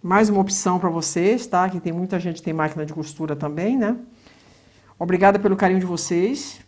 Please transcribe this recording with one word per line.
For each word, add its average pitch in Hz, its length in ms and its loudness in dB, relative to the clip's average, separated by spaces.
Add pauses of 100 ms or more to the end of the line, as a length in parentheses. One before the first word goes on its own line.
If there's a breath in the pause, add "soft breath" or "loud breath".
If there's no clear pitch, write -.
Mais 202 260 4
uma 202 120 4
opção 190 380 0
pra 175 120 0
vocês, 175 560 0
tá? 185 240 2
Que 185 100 -6
tem 170 120 -4
muita 180 280 -2
gente 165 160 -4
que - 60 -16
tem 170 100 -4
máquina 156 320 -2
de 151 80 -12
costura 151 420 -6
também, 156 440 -2
né? 226 180 0 (1000 soft breath)
Obrigada 185 400 4
pelo 196 180 2
carinho 185 240 2
de 180 60 -2
vocês. 180 800 -4